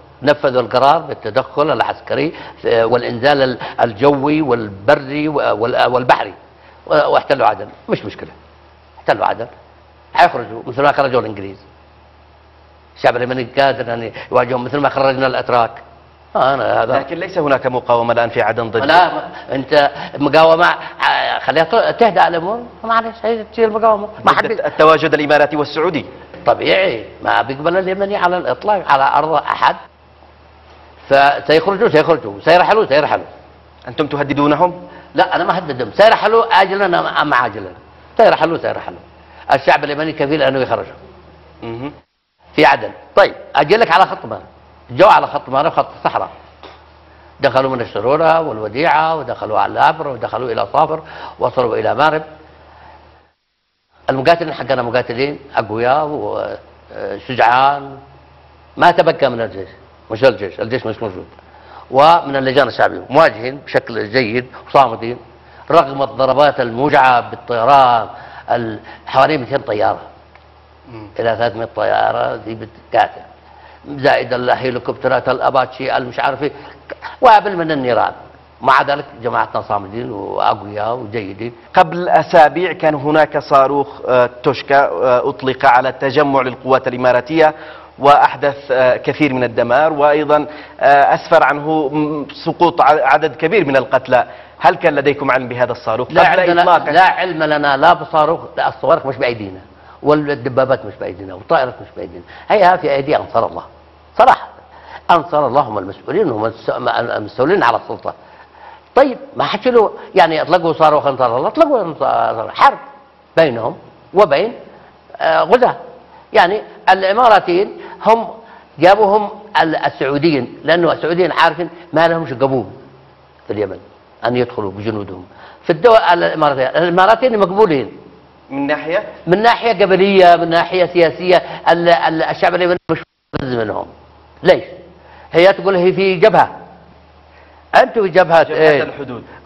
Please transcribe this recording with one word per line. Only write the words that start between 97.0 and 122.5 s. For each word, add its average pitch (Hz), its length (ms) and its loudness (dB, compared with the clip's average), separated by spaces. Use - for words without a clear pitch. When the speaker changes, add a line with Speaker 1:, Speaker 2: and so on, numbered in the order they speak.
Speaker 1:
علم 165 400 0
لنا 147 340 0
لا 160 160 4
بصاروخ، 156 460 0
لا، 135 100 -2
الصواريخ 139 380 0
مش 131 100 -6
بأيدينا، 107 440 -6
والدبابات 131 800 0
مش 98 140 -14
بأيدينا، 95 340 -12
والطائرات 127 480 -2
مش 101 60 -20
بأيدينا، 90 260 -14
هي 180 320 4
في 147 100 -2
أيدي 139 260 0
أنصار 110 280 -2
الله. 87 180 -10
صراحة، 240 300 4
أنصار 151 360 0
الله 127 140 2
هم 113 160 -6
المسؤولين، 123 520 -4
هم 107 160 -2
الس-، - 240 -6
م-، 123 200 -4
المستولين 117 720 -2
على 117 140 0
السلطة. 101 360 -12
طيب، 254 220 2
ما 131 80 -4
حكي 208 280 -2
له، 220 200 4
يعني، 160 260 4
أطلقوا 165 320 0
صاروخ 147 340 2
أنصار 123 300 0
الله، 156 100 -2
أطلقوا 285 340 2
أنصار، 117 760 -2
حرب 247 220 2
بينهم 135 400 0
وبين، 190 400 2
آه، 160 260 0
غزاة. 220 320 2
يعني 208 280 2
الإماراتيين 190 920 2
هم 226 220 2
جابوهم 202 500 4
ال-، 160 140 0
السعوديين، 143 880 -2
لأنه 160 280 2
السعوديين 165 400 -2
عارفين 160 380 0
ما 160 140 4
لهمش 165 260 -4
قبول 127 320 0